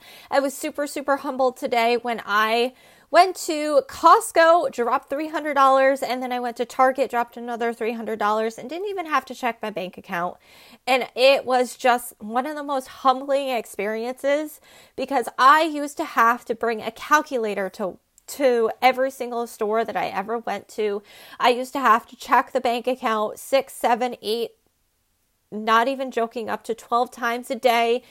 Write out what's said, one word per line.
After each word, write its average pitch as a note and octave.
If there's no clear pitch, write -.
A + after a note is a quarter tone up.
I C#4
was C4+
super, D4
super C#4
humbled C4
today A#3+
when A#3
I A3
went F4
to D4+
Costco, E4
dropped A#3+
three D4+
hundred D4+
dollars, C4+
and B3
then B3+
I B3
went A#3+
to B3+
Target, C4
dropped A#3+
another A#3
three A3+
hundred A3+
dollars, A3
and -
didn't F4
even F#4
have C#4+
to B3
check A#3
my G#3+
bank F#3
account. F3+
And B3+
it C4
was B3+
just B3
one A3+
of D4+
the D4
most C#4
humbling C4+
experiences B3+
because C4
I D4+
used D4
to E4+
have A#3+
to A#3
bring A3+
a -
calculator A3
to, F#3+
to A#3+
every C4
single A#3+
store A3
that G#3+
I E3+
ever G3+
went G#3
to. G#3
I A#3+
used B3+
to C#4+
have A#3+
to -
check B3+
the B3
bank A#3+
account A3
six, -
seven, A#3+
eight, A3+
not A3
even C4
joking, A3+
up G#3+
to A3+
twelve A#3+
times A#3+
a C4+
day A#3